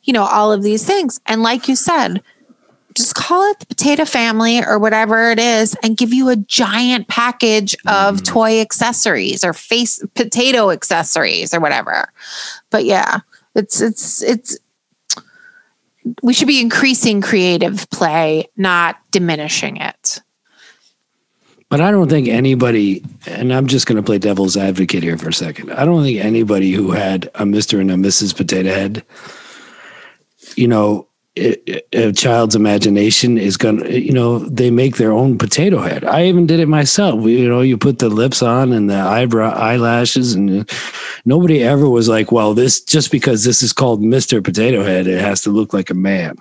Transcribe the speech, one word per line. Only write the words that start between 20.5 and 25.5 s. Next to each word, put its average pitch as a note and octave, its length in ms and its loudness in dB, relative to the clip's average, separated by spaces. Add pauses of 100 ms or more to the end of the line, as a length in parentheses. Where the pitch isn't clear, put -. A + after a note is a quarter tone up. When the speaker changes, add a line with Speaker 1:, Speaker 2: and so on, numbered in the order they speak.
Speaker 2:
But C#3 100 2
I F3+ 100 2
don't F#3+ 200 4
think D3 180 2
anybody, A#2 720 2 (240)
and B2 280 -4
I'm C3+ 140 0
just B2+ 180 0
gonna G#2+ 160 0
play G#2 160 0
devil's G2 400 0
advocate F#2+ 440 -2
here E2 140 -4
for D#2+ 140 -8
a - 20 -4
second. - 400 -8